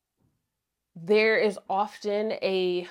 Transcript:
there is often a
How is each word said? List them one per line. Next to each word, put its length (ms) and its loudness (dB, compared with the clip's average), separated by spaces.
there 440 2
is 200 0
often 640 -2
a 580 -2